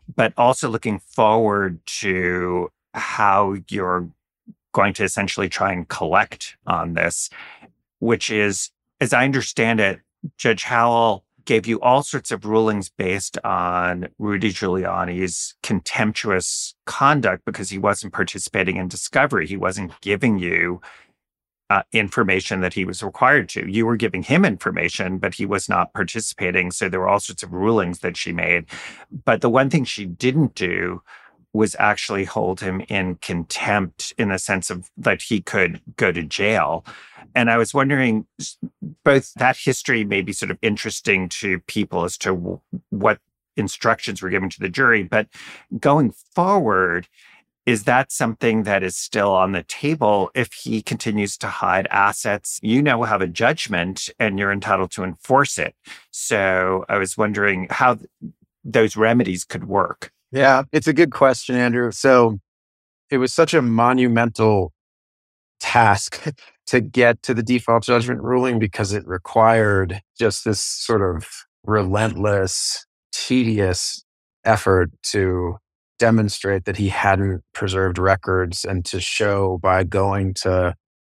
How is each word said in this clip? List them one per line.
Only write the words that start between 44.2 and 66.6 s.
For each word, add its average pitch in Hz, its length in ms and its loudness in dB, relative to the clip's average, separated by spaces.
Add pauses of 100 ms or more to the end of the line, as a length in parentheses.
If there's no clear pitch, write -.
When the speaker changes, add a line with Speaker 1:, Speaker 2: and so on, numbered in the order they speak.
Speaker 1:
were 95 80 -8
given 92 220 -2
to - 100 -16
the 98 80 -6
jury, 117 340 2
but 107 260 -2 (520)
going 143 320 4 (220)
forward, 104 720 2 (580)
is 113 160 0
that 127 300 2
something 113 500 0
that 98 220 0
is 92 120 -4
still 101 360 0
on 92 180 2
the 92 140 -4
table 107 720 0
if 120 160 -2
he 113 280 -4
continues 107 580 -4
to 107 100 -8
hide 92 420 -2
assets? 101 720 0
You 113 180 2
now 131 220 2
have 110 180 0
a 92 60 0
judgment 92 800 -2 (120)
and 104 180 0
you're 101 140 0
entitled 95 400 -2
to 101 100 -8
enforce 127 560 0
it. - 160 -4 (380)
So 95 760 0
I 104 80 0
was 95 220 -4
wondering 101 500 0
how 127 260 2
th-, - 140 -12 (560)
those 113 320 2
remedies 107 480 2
could - 200 -10
work. 98 480 -2 (180)
Speaker 2:
Yeah, 135 400 4
it's 151 160 0
a 160 60 2
good 147 180 4
question, 127 460 2
Andrew. 123 340 0
So 120 480 6 (720)
it 139 80 0
was 127 140 0
such 160 200 4
a 160 100 4
monumental 117 1120 4 (840)
task - 640 2 (260)
<laughs> - 200 -20